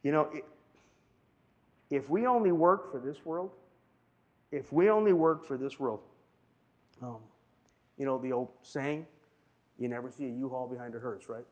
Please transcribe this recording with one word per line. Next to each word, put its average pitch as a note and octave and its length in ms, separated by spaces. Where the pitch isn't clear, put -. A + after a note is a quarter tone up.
You C#3+ 80
know, D3+ 200
it, D3+ 120
if C3+ 180
we G#3 180
only A#3 260
work F3 400
for C3 80
this C#3+ 260
world, F3 240
if C#3+ 200
we F3+ 180
only G#3+ 220
work D#3+ 320
for C3+ 120
this C3+ 240
world, A#2 200
um, A#2+ 160
you C#3 80
know C3 120
the B2+ 120
old B2 200
saying, D3+ 440
"You A#2+ 120
never A#2+ 200
see C#3 180
a B2 40
U-Haul B2+ 380
behind A#2+ 260
a A2+ 60
hearse," A2 280
right? A#2 240